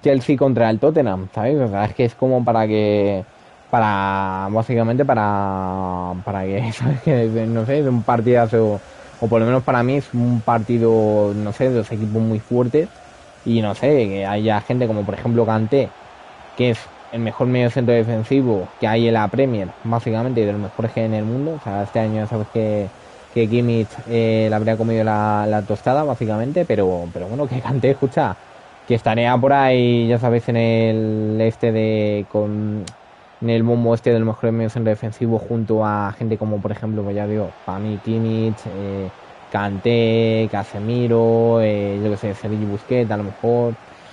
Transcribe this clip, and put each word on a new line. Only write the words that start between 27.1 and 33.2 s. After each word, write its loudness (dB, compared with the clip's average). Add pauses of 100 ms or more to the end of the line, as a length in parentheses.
pero -8
bueno, -4
que -4
Kanté, 0
escucha, 0 (520)
que 2
estaría 2
por 4
ahí, 4
ya 2
sabéis, 0
en 0
el 0
este 0
de, 0
con, -2 (580)